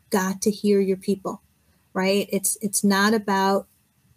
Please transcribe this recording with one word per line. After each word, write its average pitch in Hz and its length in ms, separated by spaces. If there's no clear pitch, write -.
got 190 320
to 220 80
hear 202 300
your 190 180
people, 190 420
right? 190 360
It's, - 300
it's 202 240
not 202 300
about 196 520